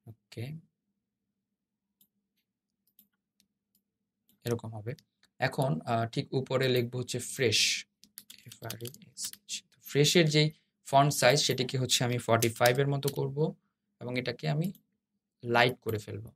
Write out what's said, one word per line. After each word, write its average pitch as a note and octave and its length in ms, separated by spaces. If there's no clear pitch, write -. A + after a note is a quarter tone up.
ওকে, - 360
এরকম A#2 320
হবে। A2 160
এখন, C#3 240
আহ, A#2 220
ঠিক C#3 120
উপরে C3 260
লিখবো B2 260
হচ্ছে A#2+ 180
ফ্রেশ, A#2 260
এফ - 100
আর A2+ 160
ই B2 40
এস - 100
এইচ। - 160
তো - 60
ফ্রেশের D3 360
যেই D3+ 120
ফন্ট C#3+ 300
সাইজ C3 180
সেটিকে C3 340
হচ্ছে B2 260
আমি A#2+ 100
ফর্টি A#2 220
ফাইভ B2 140
এর C#3 100
মতো C#3 140
করব C#3 200
এবং A#2+ 200
এটাকে B2 240
আমি E3 120
লাইট A#2+ 200
করে A2 200
ফেলবো। G#2 300